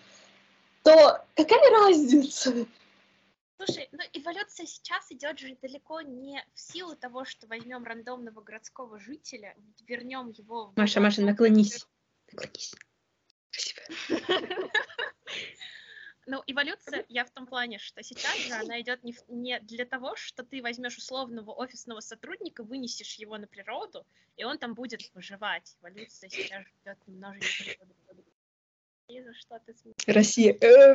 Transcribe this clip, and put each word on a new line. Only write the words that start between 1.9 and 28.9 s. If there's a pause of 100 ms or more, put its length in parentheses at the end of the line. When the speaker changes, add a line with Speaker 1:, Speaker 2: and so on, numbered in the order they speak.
Speaker 2:
Слушай,
ну, (140)
эволюция
сейчас
идет
же
далеко
не (120)
в
силу
того,
что
возьмем
рандомного
городского
жителя, (320)
вернем
его
в
Speaker 3:
Маша,
Маша,
Speaker 2:
городской
Speaker 3:
наклонись.
Speaker 2:
мир. (460)
Speaker 3:
Наклонись. (760)
Спасибо.
Speaker 2:
<laughs> (1500)
Ну,
эволюция,
я
в
том
плане,
что
сейчас
же
она
идет
не
в,
не
для
того,
что
ты
возьмешь
условного
офисного
сотрудника,
вынесешь
его
на
природу, (300)
и
он
там
будет (120)
выживать.
Эволюция
сейчас (200)
идет (120)
немножечко (160)
по-другому. (840)